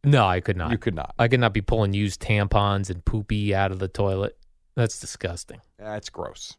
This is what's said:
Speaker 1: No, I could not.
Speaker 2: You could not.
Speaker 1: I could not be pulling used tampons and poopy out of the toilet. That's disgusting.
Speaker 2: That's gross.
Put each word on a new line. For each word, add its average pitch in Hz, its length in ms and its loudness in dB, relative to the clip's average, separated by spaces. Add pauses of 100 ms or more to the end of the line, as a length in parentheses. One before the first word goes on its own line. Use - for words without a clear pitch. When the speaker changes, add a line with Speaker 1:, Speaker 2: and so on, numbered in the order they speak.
Speaker 1:
No, 143 220 6
I 90 140 2
could 90 180 -2
not. 80 140 -2
Speaker 2:
You 82 80 -2
could 98 160 -4
not. 76 240 -8
Speaker 1:
I 117 80 6
could 123 120 4
not 117 140 4
be 107 80 0
pulling 104 320 0
used 101 260 -2
tampons 101 720 2
and 90 160 -8
poopy 104 480 -2
out 95 180 0
of 92 60 -6
the 95 100 -4
toilet. 98 480 -2 (400)
That's 117 240 0
disgusting. - 640 -10 (160)
Speaker 2:
That's 107 320 -10
gross. - 500 -14